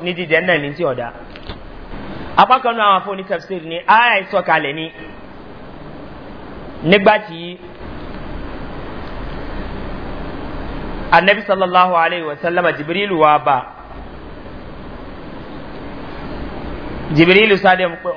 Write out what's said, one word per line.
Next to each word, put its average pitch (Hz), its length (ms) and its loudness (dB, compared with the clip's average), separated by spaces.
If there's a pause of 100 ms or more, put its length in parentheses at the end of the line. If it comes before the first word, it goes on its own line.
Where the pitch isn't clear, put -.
ní 180 120 0
jíjẹ 160 320 2
náà 175 140 4
ní 143 140 -4
tí 170 100 -4
ọ̀dà. 123 240 -2 (1300)
Apá 247 240 6
kan 233 160 0
náà 214 100 4
àwọn 190 140 6
afọ́ 196 160 -4
ní 190 80 -8
tafsir 185 380 -4
ní, 165 240 -6
ááyà 220 360 8
ìsọ̀kalẹ̀ 165 520 2
ni. 160 180 -6 (1900)
Nígbà 208 340 6
tí 175 400 -10 (3500)
Ànábì 294 300 6
sallallahu 185 540 2
alaihi 170 280 2
wasallam, 170 400 0 (120)
Jibril 175 360 -2
wá 151 260 6
bá. 135 240 2 (3500)
Jibril 190 440 8
sáré 185 280 6
ń 165 160 -4
pé 180 140 -4